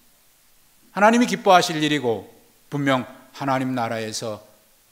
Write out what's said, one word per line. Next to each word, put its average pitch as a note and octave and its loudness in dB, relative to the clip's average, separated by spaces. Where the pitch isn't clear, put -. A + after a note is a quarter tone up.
하나님이 A3+ 4
기뻐하실 F3 2
일이고, B2 -2
분명 C#3 -2
하나님 C3 -4
나라에서 A2+ -8